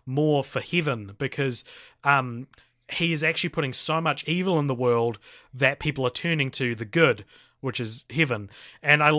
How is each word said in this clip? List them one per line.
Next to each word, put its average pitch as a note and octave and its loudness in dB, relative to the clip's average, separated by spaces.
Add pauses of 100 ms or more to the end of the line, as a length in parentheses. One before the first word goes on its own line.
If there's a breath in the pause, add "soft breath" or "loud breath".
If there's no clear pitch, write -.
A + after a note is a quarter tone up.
more C#3+ 2
for - -4
heaven A#2+ -2
because, C3+ -4 (400 loud breath)
um, B2+ 2 (420 soft breath)
he E3+ -2
is D3+ 0
actually D#3+ 0
putting C#3 -2
so D#3 -2
much D#3+ -2
evil F3+ 2
in C#3+ 0
the C3+ 0
world A#2+ 0 (340 loud breath)
that C3+ 0
people C#3 -2
are B2 0
turning D3+ -2
to A#2+ -2
the A2+ -8
good, A#2 4 (360 soft breath)
which C3 -4
is A2+ -6
heaven." A#2 -2 (340 loud breath)
And D3 4
I, D3+ 6